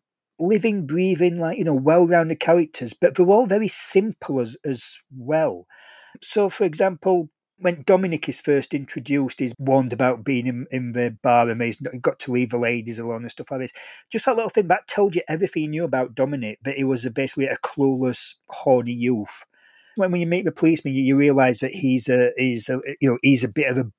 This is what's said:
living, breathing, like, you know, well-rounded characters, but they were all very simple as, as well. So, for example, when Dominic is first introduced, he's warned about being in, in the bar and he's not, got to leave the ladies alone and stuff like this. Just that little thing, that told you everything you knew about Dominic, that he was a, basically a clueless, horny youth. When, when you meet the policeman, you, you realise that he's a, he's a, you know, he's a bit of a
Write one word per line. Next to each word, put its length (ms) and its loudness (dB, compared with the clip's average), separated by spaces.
living, 460 0
breathing, 540 2
like, 180 -2
you 60 -4
know, 120 2
well-rounded 640 4
characters, 540 0
but 220 2
they 80 4
were 100 6
all 120 6
very 220 0
simple 720 -2
as, 260 -6
as 320 -8
well. 500 -2
So, 280 0
for 140 -2
example, 640 0
when 280 -2
Dominic 420 2
is 100 -8
first 360 0
introduced, 640 -4
he's 180 -4
warned 360 2
about 300 0
being 220 -2
in, 240 -6
in 220 -6
the 320 -2
bar 260 4
and 100 -4
he's 220 -4
not, 220 -10
got 160 -2
to 120 -8
leave 200 0
the 80 -4
ladies 400 -4
alone 240 -8
and 80 -12
stuff 180 -16
like 120 -6
this. 120 -10
Just 140 -6
that 100 2
little 160 -2
thing, 160 0
that 200 0
told 280 0
you 120 0
everything 360 -2
you 60 -4
knew 140 -4
about 300 -2
Dominic, 500 -4
that 140 -6
he 60 -2
was 200 0
a, 60 -4
basically 380 -2
a 100 -4
clueless, 800 -2
horny 440 0
youth. 500 -2
When, 160 0
when 100 0
you 60 -2
meet 180 -2
the 60 0
policeman, 420 0
you, 80 0
you 160 4
realise 440 4
that 100 -4
he's 380 -2
a, 280 4
he's 320 -2
a, 100 -4
you 80 4
know, 140 2
he's 200 4
a 60 -2
bit 220 -2
of 80 0
a 200 -4